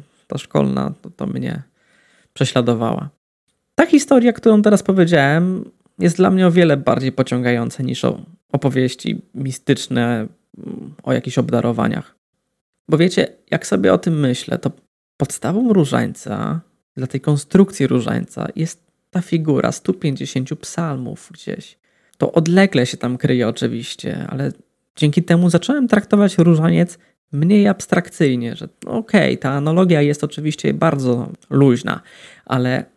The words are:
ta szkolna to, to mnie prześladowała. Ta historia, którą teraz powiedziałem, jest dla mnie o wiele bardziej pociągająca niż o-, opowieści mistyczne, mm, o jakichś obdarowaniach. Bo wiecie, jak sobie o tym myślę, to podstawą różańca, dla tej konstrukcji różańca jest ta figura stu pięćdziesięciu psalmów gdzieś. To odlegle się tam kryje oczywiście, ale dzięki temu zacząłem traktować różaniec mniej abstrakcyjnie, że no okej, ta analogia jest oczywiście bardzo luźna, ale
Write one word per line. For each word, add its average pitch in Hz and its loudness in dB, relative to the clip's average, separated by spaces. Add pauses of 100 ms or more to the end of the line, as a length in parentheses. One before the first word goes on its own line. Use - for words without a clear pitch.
(260)
ta - -8
szkolna - -2
to, - -20
to - -12
mnie 127 -8 (680)
prześladowała. 117 -2 (640)
Ta 320 2
historia, 262 4
którą 214 4
teraz 208 4
powiedziałem, 175 2 (280)
jest 175 2
dla 190 4
mnie 185 4
o 175 4
wiele 165 4
bardziej 127 0
pociągająca 123 -2
niż 127 -4
o-, - -2 (320)
opowieści 127 -2 (120)
mistyczne, 123 -2 (320)
mm, - -14
o 131 -2
jakichś 123 -4
obdarowaniach. 117 -2 (720)
Bo 156 2
wiecie, 180 2 (220)
jak - -4
sobie 190 2
o 180 4
tym 160 -2
myślę, 127 -2
to 139 -4 (460)
podstawą 202 -2
różańca, 123 -2 (360)
dla 131 -6
tej 131 -6
konstrukcji 151 2
różańca 117 -4
jest - -6 (240)
ta 180 -4
figura 156 0
stu - -4
pięćdziesięciu 135 -6
psalmów 139 -10
gdzieś. - -14 (400)
To - -2
odlegle 170 2
się - -6
tam 123 -6
kryje 123 0
oczywiście, - -6
ale 135 -6 (440)
dzięki 151 2
temu 170 4
zacząłem 247 0
traktować 202 2
różaniec 170 4 (340)
mniej 202 4
abstrakcyjnie, 147 -2
że - -14 (160)
no - -12
okej, 180 0
ta 131 -4
analogia 156 2
jest 147 0
oczywiście 147 -4
bardzo 139 -2 (180)
luźna, 135 2 (440)
ale 127 -2 (120)